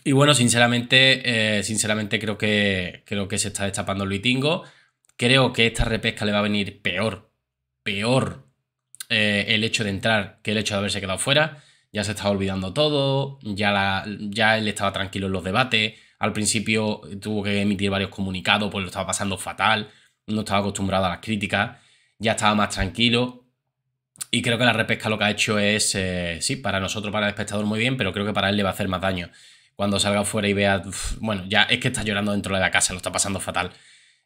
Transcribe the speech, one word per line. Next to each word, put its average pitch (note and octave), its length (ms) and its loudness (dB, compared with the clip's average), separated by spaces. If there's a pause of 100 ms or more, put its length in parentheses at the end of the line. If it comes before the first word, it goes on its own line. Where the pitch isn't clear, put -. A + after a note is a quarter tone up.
Y C#3 100 2
bueno, C#3+ 200 6
sinceramente, A#2+ 1300 4
eh, G2 40 -2
sinceramente G#2+ 560 -2
creo G#2 180 -4
que, G2+ 680 0
creo G2+ 220 -4
que G#2 100 -4
se G2 120 -2
está G2 160 -4
destapando G2 400 -4
Luitingo. B2+ 580 0 (520)
Creo B2 380 4
que A2+ 140 4
esta - 180 0
repesca A2 400 -2
le G#2 60 0
va G#2 80 2
a G#2 40 2
venir G#2 380 -2
peor, G2 500 -4 (520)
peor, G#2+ 640 -2 (640)
eh, G#2 400 2
el A2 140 2
hecho A2+ 200 -2
de G2+ 80 0
entrar G2+ 500 -2
que G#2+ 100 -4
el G#2+ 60 0
hecho G#2+ 160 -2
de G2+ 60 0
haberse G2 220 -2
quedado F#2+ 180 -4
fuera. D3+ 440 0 (300)
Ya G#2+ 100 -2
se G#2 80 -2
estaba G2+ 200 0
olvidando F#2+ 420 -2
todo, C#3 680 0
ya G2+ 280 -2
la, G2 340 0 (140)
ya G#2+ 380 2
él G#2+ 100 -2
estaba G2 260 -2
tranquilo G2 340 -4
en F#2+ 60 -2
los F2+ 100 -4
debates. A2 500 0 (260)
Al G#2 140 -2
principio G#2+ 680 0 (180)
tuvo G#2+ 240 -4
que G2+ 180 0
emitir G2 300 0
varios G2 180 -2
comunicados, G2 640 0
pues G2+ 100 -4
lo F2+ 60 -6
estaba F#2+ 200 -6
pasando F#2+ 300 -2
fatal, G#2 520 -2 (360)
no G#2+ 160 -4
estaba G2+ 200 0
acostumbrado F#2+ 440 0
a F2+ 40 0
las E2+ 100 -6
críticas, G#2 580 -2 (400)
ya A2 140 0
estaba G#2+ 240 2
más G2+ 140 2
tranquilo. A#2 760 0 (840)
Y A#2+ 100 0
creo A#2+ 160 0
que B2 80 2
la A#2 80 4
repesca A2 360 0
lo A2 80 0
que G#2 80 2
ha G#2 60 2
hecho G#2 280 0
es, G#2 360 2
eh, F2+ 460 -2
sí, C3+ 140 -2
para G2 240 -2
nosotros, G2+ 320 -4
para G#2 160 0
el G2+ 40 0
espectador G#2 340 -4
muy G#2+ 140 -2
bien, C3 180 2
pero F#2+ 160 -2
creo G2+ 120 -2
que G#2 80 -2
para G2 160 2
él G2+ 60 2
le G#2 80 2
va F#2+ 60 2
a F2+ 40 0
hacer G2+ 140 -4
más F#2 140 -2
daño. F2+ 280 -2 (460)
Cuando G2+ 240 0
salga G2+ 260 2
fuera G2+ 220 -2
y G2+ 60 2
vea, G2 320 4
uf, - 340 -6
bueno, G#2 280 -4
ya G#2+ 160 4
es A#2+ 160 2
que C3 80 -2
está A2 160 -2
llorando G#2 280 -2
dentro G2 220 -2
de F#2+ 80 2
la F2+ 100 2
casa, F#2 220 2
lo F#2 40 -8
está F2+ 140 -6
pasando F#2+ 280 -2
fatal. F2+ 320 -4 (540)